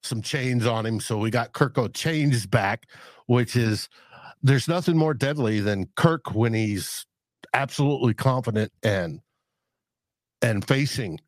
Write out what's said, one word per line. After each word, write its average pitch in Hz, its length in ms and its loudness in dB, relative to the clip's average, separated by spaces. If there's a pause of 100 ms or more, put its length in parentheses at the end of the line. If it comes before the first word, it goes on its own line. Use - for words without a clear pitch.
some 110 220 -6
chains 127 420 -2
on 113 220 0
him. 113 120 -2
So 110 200 -4
we 113 100 0
got 117 240 -2
Kirko 135 400 2
chains 143 540 0
back, 104 400 0 (400)
which 123 280 2
is, 113 340 0 (540)
there's 135 240 4
nothing 170 300 2
more 156 160 4
deadly 127 460 0
than 101 360 0
Kirk - 380 2
when 113 200 2
he's 107 520 -4 (480)
absolutely 135 600 0
confident 117 560 -2 (100)
and, 90 380 -2 (1200)
and 107 260 0
facing 135 600 -2